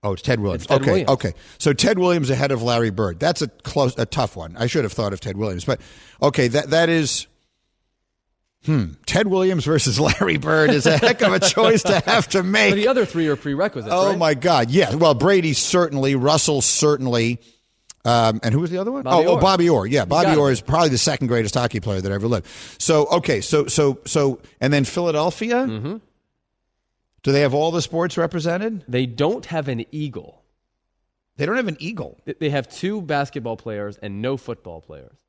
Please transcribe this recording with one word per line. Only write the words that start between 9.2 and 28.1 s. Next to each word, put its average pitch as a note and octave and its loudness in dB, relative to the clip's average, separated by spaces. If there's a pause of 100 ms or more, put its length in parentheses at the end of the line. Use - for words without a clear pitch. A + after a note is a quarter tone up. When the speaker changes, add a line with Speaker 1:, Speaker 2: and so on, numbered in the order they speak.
Speaker 1:
Williams F#3 0
versus C#3 0
<laughs> D3+ 2
Larry F3 0
Bird D#3 2
is C#3+ 2
a D#3+ 4
heck A#3+ 2
of G#3+ 4
a F#3 2
choice G3 4
to F#3 2
have G#3+ 2
to F#3+ 0
make. G3+ 2
Speaker 2:
But G3 2
the G#3 0
other B3 2
three E3 -2
are D3 0
prerequisites, C#3 -4
Speaker 1:
Oh, F#3+ 2
Speaker 2:
right? F#3 -2
Speaker 1:
my D#3+ 2
God. C3 2
Yeah. D#3 2
Well, D#3+ 4
Brady D#3+ 2
certainly, C#3 0
Russell C#3 2
certainly. A#2+ 0 (680)
Um, A2+ 2
and A#2 0
who C#3+ 2
was E3+ -4
the F3+ -6
other G3+ -4
one? - -8
Speaker 2:
Bobby D#3+ 4
Speaker 1:
Oh, F3+ 4
oh, - 6
Speaker 2:
Orr. - 2
Speaker 1:
Bobby F#3 4
Orr. A2+ 4
Yeah, C3+ 2
Speaker 2:
You F#2+ -2
Speaker 1:
Bobby D3+ 2
Speaker 2:
got D#3+ 4
Speaker 1:
Orr C#3+ 4
Speaker 2:
it. C3 4
Speaker 1:
is - -2
probably D#3+ 2
the B2+ 0
second C#3 -2
greatest A2+ 0
hockey A#2+ -2
player G2 -4
that G2 -4
ever G2+ -2
lived. A2+ -2 (320)
So, D3+ 2
okay, D3+ 0
so, D3 0
so, C#3 0
so, C#3 -2 (220)
and C3+ 0
then C#3+ 2
Philadelphia? F3 -2 (120)
Speaker 2:
Mm-hmm. B2 -8 (1300)
Speaker 1:
Do C#3 0
they C#3 4
have C3+ 2
all D#3 0
the E3+ -2
sports E3+ -4